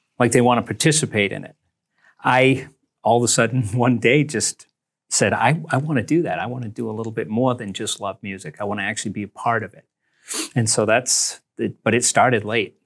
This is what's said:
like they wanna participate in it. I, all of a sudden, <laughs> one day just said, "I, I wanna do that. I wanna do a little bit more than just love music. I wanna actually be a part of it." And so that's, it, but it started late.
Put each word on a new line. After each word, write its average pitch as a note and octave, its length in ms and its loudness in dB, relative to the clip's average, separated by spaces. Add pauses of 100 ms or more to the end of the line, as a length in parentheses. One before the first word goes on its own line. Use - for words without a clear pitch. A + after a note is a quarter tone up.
(180)
like A#2 140 4
they B2 100 6
wanna A#2+ 180 4
participate G#2+ 720 0
in - 120 -10
it. - 100 -20 (680)
I, C3 460 4 (340)
all A2+ 160 2
of A#2+ 40 2
a A#2 60 0
sudden, A#2+ 340 2
<laughs> G2+ 120 -4
one B2 240 2
day B2+ 260 4
just - 420 -6 (420)
said, G2+ 240 2
"I, D3 380 0
I C3 80 2
wanna C#3+ 240 -2
do D3 200 2
that. F2 180 -4
I F#2+ 60 -4
wanna B2 220 -8
do A2+ 220 -8
a - 20 -8
little A2 200 -8
bit A2+ 160 -6
more A#2+ 260 2
than G#2 180 -8
just G#2 280 -6
love G2 220 -8
music. G2 380 -12
I G#2 40 -6
wanna G2+ 180 -4
actually G#2+ 300 -6
be G#2 100 -6
a G2 60 -8
part A2+ 340 -2
of G2 100 -12
it." - 140 -20 (680)
And A2+ 140 2
so A2 160 2
that's, - 560 0 (160)
it, - 260 -4
but A2 120 2
it A#2+ 100 0
started A2 400 2
late. G#2+ 420 -4